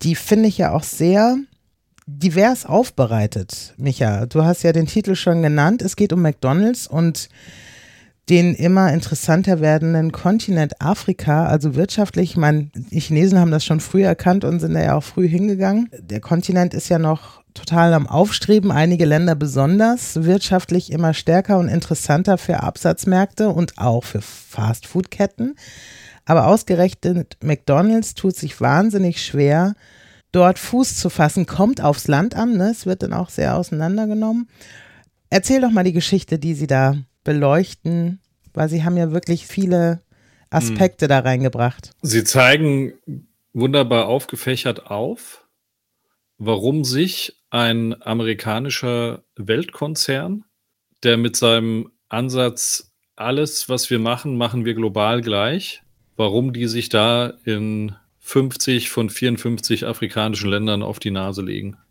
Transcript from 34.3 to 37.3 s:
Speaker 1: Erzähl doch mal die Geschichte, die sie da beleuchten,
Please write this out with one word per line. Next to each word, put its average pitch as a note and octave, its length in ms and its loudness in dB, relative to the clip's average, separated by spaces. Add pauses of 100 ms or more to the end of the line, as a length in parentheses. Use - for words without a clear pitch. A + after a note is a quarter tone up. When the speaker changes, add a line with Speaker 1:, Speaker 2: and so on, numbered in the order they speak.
Speaker 1:
Erzähl C4 300 2
doch B3 120 2
mal G3 120 2
die F3+ 80 2
Geschichte, E3+ 480 -2
die D#3+ 140 -4
sie C#3+ 140 -4
da C3+ 280 2 (300)
beleuchten, E3+ 960 0 (320)